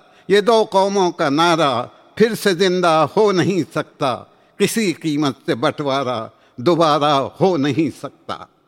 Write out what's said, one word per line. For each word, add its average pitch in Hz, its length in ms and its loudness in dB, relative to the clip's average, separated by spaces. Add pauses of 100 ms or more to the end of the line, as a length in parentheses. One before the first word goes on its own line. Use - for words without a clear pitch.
(280)
یہ 196 120 4
دو 220 300 2
قوموں 190 400 2
کا 165 180 -2
نعرہ 147 580 0 (280)
پھر 220 200 2
سے 196 200 0
زندہ 175 520 2 (100)
ہو 208 160 2
نہیں 175 300 0 (120)
سکتا۔ 127 480 -6 (360)
کسی 202 340 -2
قیمت 147 420 -4 (120)
سے 156 80 -2
بٹوارا 131 720 -4 (300)
دوبارہ 147 720 2 (120)
ہو 180 160 2
نہیں 139 340 -2 (120)
سکتا۔ - 640 -14